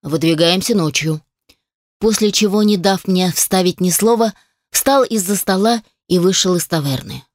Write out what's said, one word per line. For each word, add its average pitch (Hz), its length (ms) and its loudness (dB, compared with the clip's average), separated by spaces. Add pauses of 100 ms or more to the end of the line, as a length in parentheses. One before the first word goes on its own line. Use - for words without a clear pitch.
Выдвигаемся 165 720 0
ночью». 156 480 -2 (760)
После 208 320 0
чего, 214 320 0
не 208 140 2
дав 190 320 -2
мне 185 240 0
вставить 185 480 -2
ни 180 100 2
слова, 220 440 0 (360)
встал 269 320 2
из-за 202 320 -2
стола 208 480 0 (260)
и 180 100 2
вышел 185 380 2
из 165 100 -4
таверны. 139 580 -4 (100)